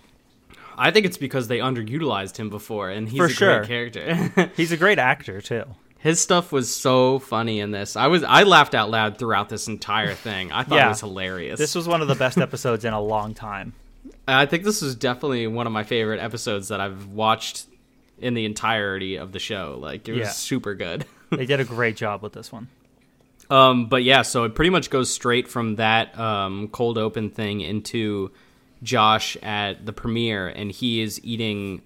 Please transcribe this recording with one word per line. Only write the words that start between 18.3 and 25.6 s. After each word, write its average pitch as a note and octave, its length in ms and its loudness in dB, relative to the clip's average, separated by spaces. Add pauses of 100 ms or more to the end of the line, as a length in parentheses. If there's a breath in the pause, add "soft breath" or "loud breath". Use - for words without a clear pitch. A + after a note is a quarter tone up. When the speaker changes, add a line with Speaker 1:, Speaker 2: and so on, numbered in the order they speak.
Speaker 1:
the A2+ 120 -2
entirety G2+ 720 -2
of F#2 160 -12
the G2 60 -10
show. F2+ 400 -8
Like, D2 300 -10
it A2+ 40 -8
was A2+ 100 -2
Speaker 2:
Yeah. G#2 80 -4
Speaker 1:
super A2+ 440 -4
good. F#2+ 360 -6
<laughs> - 200 -20
Speaker 2:
They C3 160 -2
did C3+ 140 2
a C3 40 -2
great A2+ 320 -2
job G#2 260 -6
with G#2+ 100 -10
this - 180 -16
one. A#2+ 180 -16 (840)
Speaker 1:
Um, C3 360 8
but B2+ 180 2
yeah, B2+ 180 8
so A#2 220 0
it A2 100 -2
pretty D#3+ 160 4
much F3 200 2
goes C3 220 0
straight B2 360 0
from A2+ 280 -2